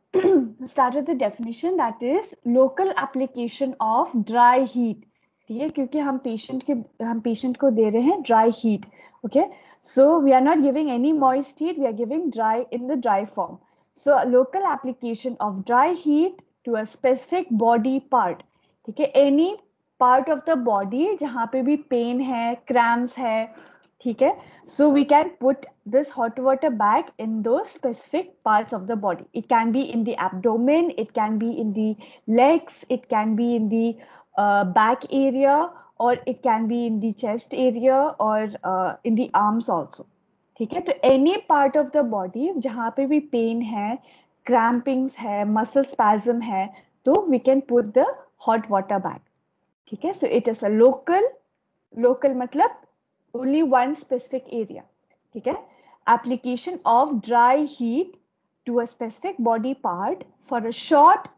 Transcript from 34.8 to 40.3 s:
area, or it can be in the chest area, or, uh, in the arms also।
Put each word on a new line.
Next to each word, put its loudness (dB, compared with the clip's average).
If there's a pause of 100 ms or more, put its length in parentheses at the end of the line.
area, 2 (260)
or 0 (120)
it -6
can 0
be -2
in -2
the -2
chest -8
area, 2 (220)
or, 0 (200)
uh, -2 (100)
in 0
the -2
arms 0
also। -6 (540)